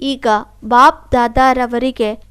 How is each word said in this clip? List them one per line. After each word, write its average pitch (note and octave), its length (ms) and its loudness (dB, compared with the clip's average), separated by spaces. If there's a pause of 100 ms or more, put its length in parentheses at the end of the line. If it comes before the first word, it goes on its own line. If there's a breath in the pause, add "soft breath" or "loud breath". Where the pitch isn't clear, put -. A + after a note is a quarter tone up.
ಈಗ C4 260 -6 (380)
ಬಾಪ್ B3 480 2
ದಾದಾರವರಿಗೆ B3 1200 -2